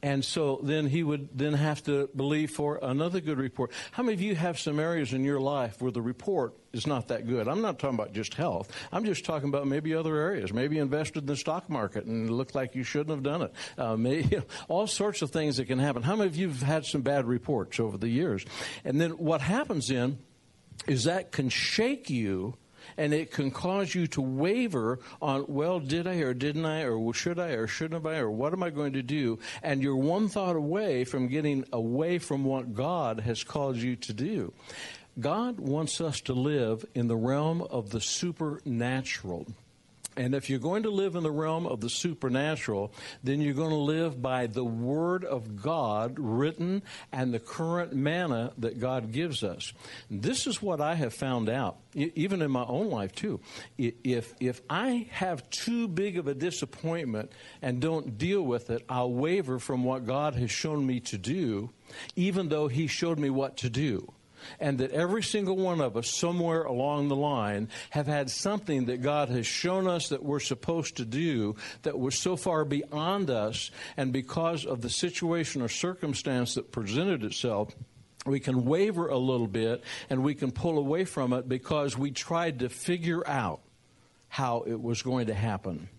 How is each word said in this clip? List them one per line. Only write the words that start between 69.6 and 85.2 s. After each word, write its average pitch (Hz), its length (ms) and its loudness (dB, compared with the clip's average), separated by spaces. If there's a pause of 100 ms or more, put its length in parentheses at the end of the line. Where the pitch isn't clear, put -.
us 175 220 0
that 139 120 -2
we're 143 180 0
supposed 156 580 -2
to 127 80 -2
do 117 500 2 (260)
that - 160 -2
was 131 220 0
so 180 160 2
far 160 280 2
beyond 151 680 0
us, 110 400 0 (260)
and 131 160 0
because 160 500 0
of 123 180 -2
the 120 80 -2
situation 170 720 0
or 120 40 0
circumstance 139 880 0
that - 160 -4
presented 123 520 0
itself, 107 500 -2 (540)
we 139 120 2
can 127 260 2
waver 170 420 4
a 139 100 2
little 127 300 2
bit 113 360 0 (280)
and 131 100 2
we 143 140 2
can 135 160 -2
pull 165 260 0
away 151 280 2
from 127 280 0
it 127 160 -2
because 131 480 0
we 139 140 0
tried 165 480 -2
to 123 100 0
figure 170 580 -2
out 113 340 0 (640)
how 123 400 0
it 110 120 -2
was 117 220 -2
going 127 260 0